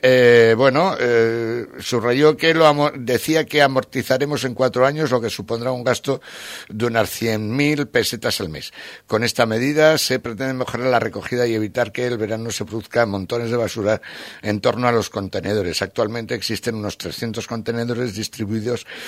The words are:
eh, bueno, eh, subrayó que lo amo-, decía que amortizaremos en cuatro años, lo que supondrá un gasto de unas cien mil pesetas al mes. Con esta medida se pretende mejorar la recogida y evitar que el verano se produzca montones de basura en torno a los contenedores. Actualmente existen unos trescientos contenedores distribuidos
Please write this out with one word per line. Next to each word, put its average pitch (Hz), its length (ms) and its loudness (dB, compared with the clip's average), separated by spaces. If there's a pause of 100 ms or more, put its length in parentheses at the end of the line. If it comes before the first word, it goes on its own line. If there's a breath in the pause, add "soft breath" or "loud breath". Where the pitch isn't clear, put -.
eh, 120 540 8
bueno, 139 420 4
eh, 117 680 2 (140)
subrayó 123 540 2
que 160 200 2
lo 160 120 6
amo-, 147 300 4
decía 131 480 0
que 147 160 0
amortizaremos 135 840 0
en 127 100 -4
cuatro 127 320 2
años, 147 240 0
lo 123 100 2
que 113 80 -4
supondrá 117 420 -6
un 123 140 -6
gasto 127 380 -2 (480 loud breath)
de 107 160 -2
unas 113 240 0
cien 110 440 -4
mil 143 320 0
pesetas 113 540 -2
al 95 80 -4
mes. 73 240 -12 (340 loud breath)
Con 107 160 0
esta 120 220 2
medida 147 540 4
se 131 200 0
pretende 120 360 -6
mejorar 127 320 -4
la 120 120 4
recogida 113 480 -2
y 117 80 0
evitar 110 380 -2
que 123 140 -4
el 120 100 -2
verano 110 340 -4
se 110 140 -6
produzca 113 400 -2
montones 107 460 -4
de 120 80 -2
basura 110 420 0 (400 loud breath)
en 104 220 -2
torno 123 260 2
a 120 40 2
los 110 180 0
contenedores. 95 720 -2
Actualmente 113 520 -4
existen 113 400 -6
unos 104 220 -6
trescientos 107 500 -8
contenedores 117 680 -6
distribuidos 107 720 -6 (220 loud breath)